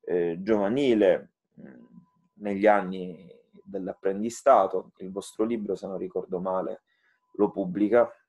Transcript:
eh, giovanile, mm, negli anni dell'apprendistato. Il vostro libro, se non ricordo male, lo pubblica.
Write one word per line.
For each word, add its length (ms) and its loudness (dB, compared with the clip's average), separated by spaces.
eh, 400 -2
giovanile, 920 2
mm, 240 -20
negli 280 2
anni 580 0
dell'apprendistato. 1400 0
Il 160 -14
vostro 320 -4
libro, 300 -4
se 120 -12
non 100 -8
ricordo 440 -8
male, 420 -6
lo 140 2
pubblica. 640 0